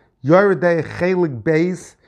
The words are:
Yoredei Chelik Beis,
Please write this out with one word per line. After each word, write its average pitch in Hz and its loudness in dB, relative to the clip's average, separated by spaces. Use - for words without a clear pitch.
Yoredei 170 2
Chelik 175 -4
Beis, 165 -2